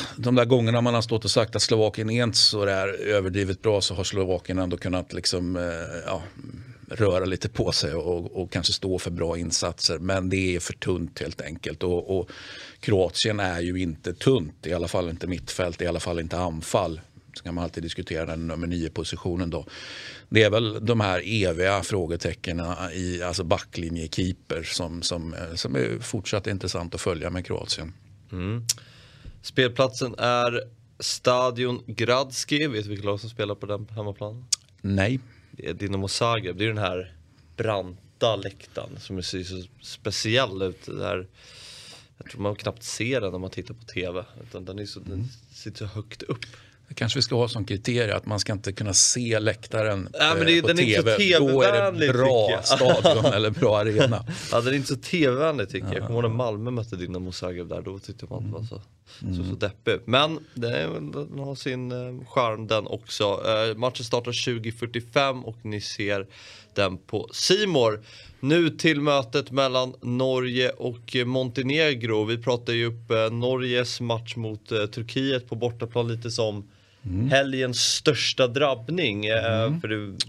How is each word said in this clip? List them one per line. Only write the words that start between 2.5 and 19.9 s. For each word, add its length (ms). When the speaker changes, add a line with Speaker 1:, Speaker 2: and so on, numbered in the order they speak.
Speaker 1:
där 240
överdrivet 720
bra, 180
så 140
har 100
Slovakien 540
ändå 180
kunnat 360
liksom, 440
eh, 60
ja, 160
röra 340
lite 240
på 240
sig 220
och, 480
och 100
kanske 200
stå 260
för 120
bra 280
insatser. 600
Men 320
det 260
är 40
för 120
tunt 480
helt 200
enkelt. 420
Och, 360
och 120
Kroatien 600
är 200
ju 200
inte 340
tunt, 520
i 60
alla 160
fall 220
inte 160
mittfält, 560
i 40
alla 140
fall 200
inte 180
anfall. 640
Så 80
kan 120
man 100
alltid 180
diskutera 440
den 200
nummer 200
nio-positionen 840
då. 160